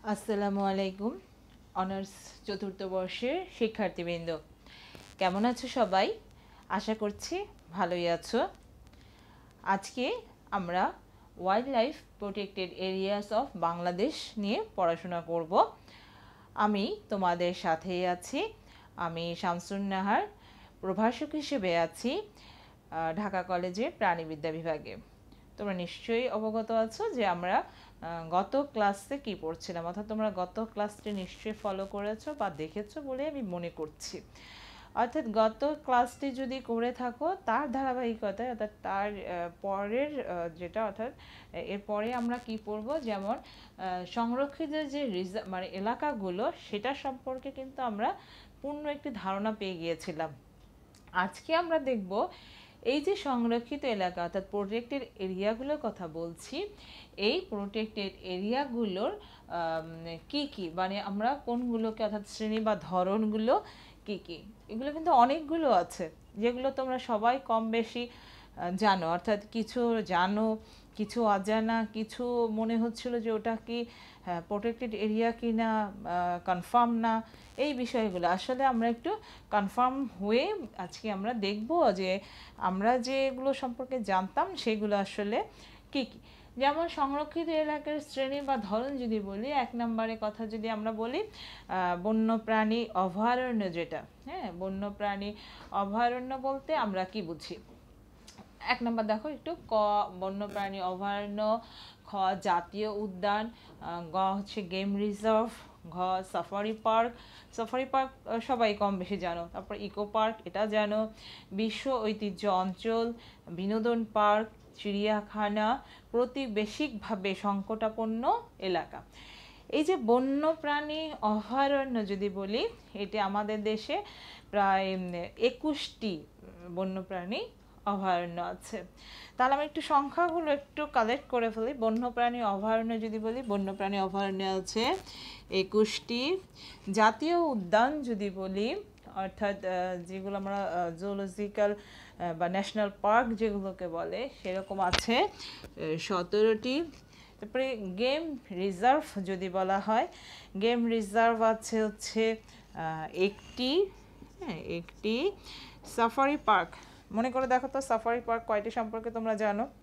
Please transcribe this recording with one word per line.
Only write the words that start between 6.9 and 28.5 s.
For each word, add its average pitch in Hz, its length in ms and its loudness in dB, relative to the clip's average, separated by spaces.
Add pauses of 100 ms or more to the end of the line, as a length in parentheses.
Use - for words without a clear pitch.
করছি 214 520 -4 (260)
ভালোই 175 360 0
আছো। 226 400 0 (1120)
আজকে 254 580 -2 (300)
আমরা 190 420 0 (460)
Wildlife 233 840 0
Protected 196 460 -4 (120)
Areas 190 520 0
of 240 140 2 (100)
বাংলাদেশ 175 580 0 (240)
নিয়ে 220 260 0 (120)
পড়াশোনা 170 440 2
করব। 170 500 2 (840)
আমি 208 420 2 (120)
তোমাদের 175 460 2
সাথেই 180 520 0
আছি, 262 460 -2 (440)
আমি 170 420 -4
শামসুন 180 420 -2
নাহার, 202 420 2 (580)
প্রভাষক 226 540 0
হিসেবে 220 440 2
আছি, 247 440 0 (680)
আহ, 160 260 -2
ঢাকা 196 260 -2
কলেজে 185 480 0
প্রাণীবিদ্যা 165 640 0
বিভাগে। 156 440 -4 (600)
তোমরা 202 180 -4
নিশ্চয়ই 226 540 -2
অবগত 220 420 -2
আছো 226 400 0
যে 240 160 2
আমরা, 180 300 2
আহ, 165 760 -6
গত 233 420 2